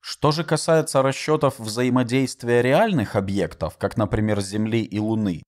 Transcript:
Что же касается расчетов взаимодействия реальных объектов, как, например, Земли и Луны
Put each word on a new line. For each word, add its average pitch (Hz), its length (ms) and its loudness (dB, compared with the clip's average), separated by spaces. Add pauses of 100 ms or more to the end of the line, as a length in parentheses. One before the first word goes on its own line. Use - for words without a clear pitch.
Что - 320 -2
же 160 100 -2
касается 156 600 2
расчетов 135 560 0
взаимодействия 120 1040 0
реальных 147 520 2
объектов, 98 640 -2
как, - 220 -4
например, 107 420 0
Земли 107 420 -2
и - 160 -4
Луны 107 500 -2